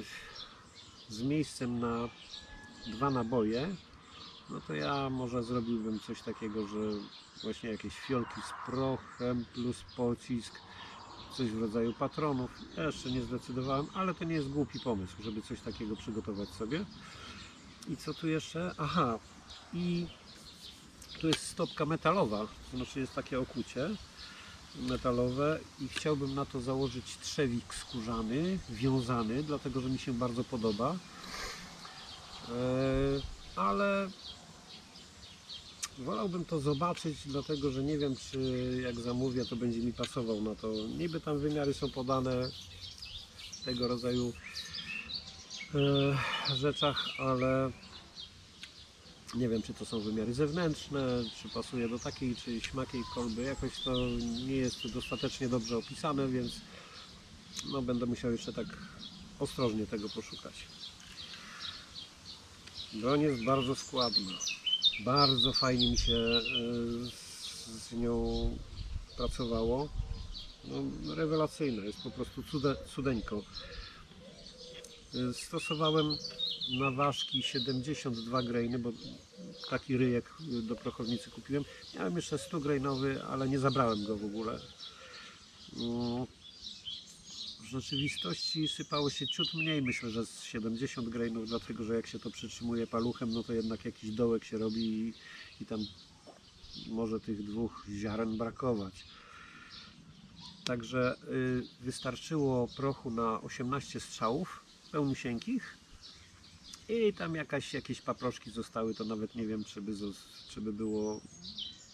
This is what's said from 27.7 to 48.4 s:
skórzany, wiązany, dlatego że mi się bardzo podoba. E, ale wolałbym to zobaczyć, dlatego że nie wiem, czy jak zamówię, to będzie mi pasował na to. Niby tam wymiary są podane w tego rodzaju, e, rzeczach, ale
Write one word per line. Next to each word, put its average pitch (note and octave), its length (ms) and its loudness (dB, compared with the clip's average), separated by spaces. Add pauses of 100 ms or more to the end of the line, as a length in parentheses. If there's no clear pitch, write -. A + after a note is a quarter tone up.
skórzany, A#2+ 840 0 (100)
wiązany, B2 720 4
dlatego C#3 380 0
że B2+ 80 0
mi C3 100 2
się C3 140 0
bardzo A#2+ 300 2
podoba. A#2 520 2 (1500)
E, A#2 40 -4 (1040)
ale G3 540 4 (1900)
wolałbym F3 480 0
to D#3+ 140 0
zobaczyć, D3 640 2
dlatego C#3+ 460 0
że C3+ 120 0
nie D3+ 140 2
wiem, C#3 180 2
czy B2+ 680 0
jak B2 120 0
zamówię, B2 500 2
to A#2+ 100 -2
będzie A#2 240 2
mi A#2 140 2
pasował A2+ 480 0
na G#2+ 140 0
to. A2 180 -2 (240)
Niby D#3+ 240 0
tam D3 180 2
wymiary D3 340 4
są C#3 160 0
podane B2+ 600 2 (1000)
w - 140 -10
tego B2 220 2
rodzaju, B2 460 2 (1400)
e, C#3 800 4
rzeczach, C#3 500 2 (140)
ale C3 520 4 (1600)